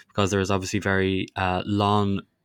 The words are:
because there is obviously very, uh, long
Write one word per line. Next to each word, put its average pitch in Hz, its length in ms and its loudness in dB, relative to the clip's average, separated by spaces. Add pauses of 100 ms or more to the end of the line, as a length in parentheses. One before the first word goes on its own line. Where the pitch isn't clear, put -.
because 101 220 0
there 101 100 2
is 95 120 0
obviously 98 280 -2
very, 95 560 0
uh, 92 300 -2
long 101 560 0 (240)